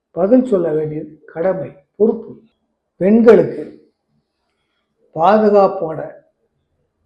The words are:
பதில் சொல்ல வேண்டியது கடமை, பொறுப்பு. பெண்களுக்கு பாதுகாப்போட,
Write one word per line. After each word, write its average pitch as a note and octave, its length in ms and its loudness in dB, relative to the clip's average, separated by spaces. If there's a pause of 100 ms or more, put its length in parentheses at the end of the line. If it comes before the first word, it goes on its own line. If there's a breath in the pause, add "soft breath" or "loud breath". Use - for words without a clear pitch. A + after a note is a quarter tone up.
(160)
பதில் G#3 300 2
சொல்ல F3 260 -2
வேண்டியது D3+ 380 -6 (160)
கடமை, F3 440 -6 (240)
பொறுப்பு. A3 380 -2 (720)
பெண்களுக்கு G#3+ 640 4 (1500)
பாதுகாப்போட, F#3+ 840 0 (1080)